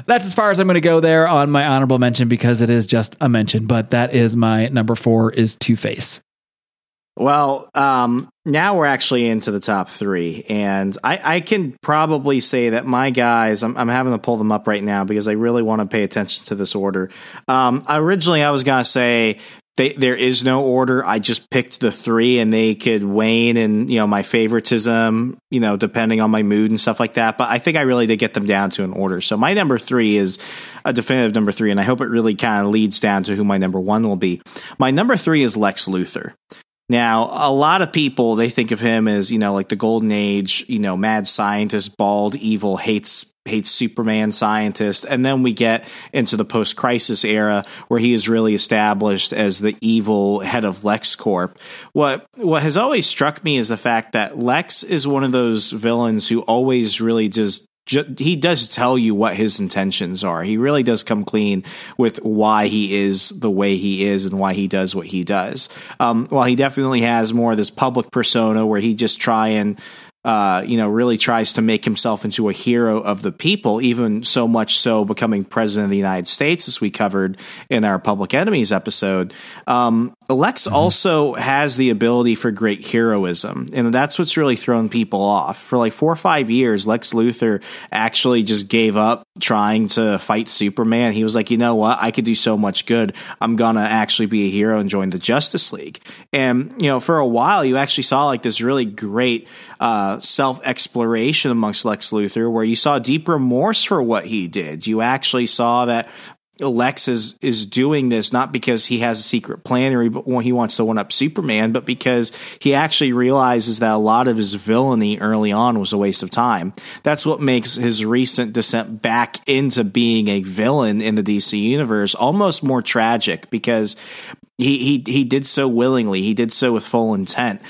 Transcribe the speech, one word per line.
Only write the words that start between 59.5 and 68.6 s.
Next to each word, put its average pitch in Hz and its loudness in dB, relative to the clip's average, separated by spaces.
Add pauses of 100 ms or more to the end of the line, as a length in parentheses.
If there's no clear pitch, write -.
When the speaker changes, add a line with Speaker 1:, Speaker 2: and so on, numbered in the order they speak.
Speaker 2:
intentions 95 -2
are. 85 -2
He 107 -2
really 139 2
does 117 0
come 104 -2
clean 101 -2 (360)
with 117 0
why 107 2
he 101 0
is 98 2
the 104 -2
way 98 2
he 98 -2
is 98 0
and 95 -6
why 95 0
he 98 -2
does 92 -2
what 85 -6
he 92 -6
does. 98 -2 (300)
Um, 120 0
while 135 2
he 123 2
definitely 131 0
has 113 2
more 117 2
of 107 0
this 104 0
public 123 -2
persona 110 2